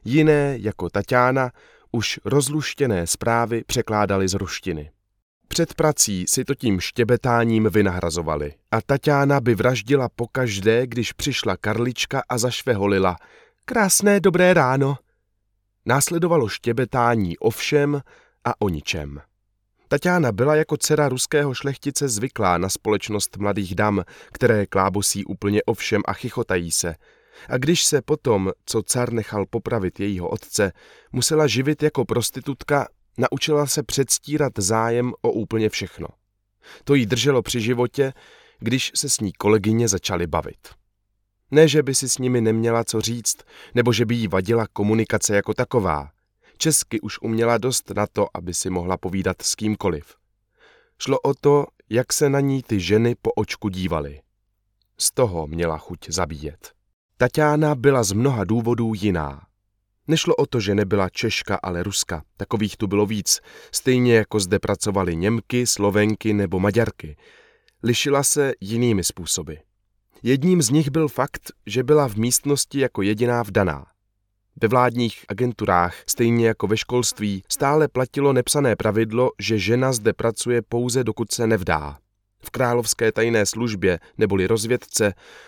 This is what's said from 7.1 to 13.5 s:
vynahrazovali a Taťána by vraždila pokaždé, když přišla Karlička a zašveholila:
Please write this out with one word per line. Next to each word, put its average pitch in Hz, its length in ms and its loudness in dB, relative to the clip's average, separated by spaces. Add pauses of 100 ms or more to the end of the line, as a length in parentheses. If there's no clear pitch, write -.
vynahrazovali 85 840 0 (160)
a 110 120 0
Taťána 139 580 2
by 120 140 2
vraždila 123 540 2
pokaždé, 113 800 0
když 117 260 -4
přišla 113 440 -4
Karlička 117 720 -4
a 123 100 -4
zašveholila: 101 760 0 (480)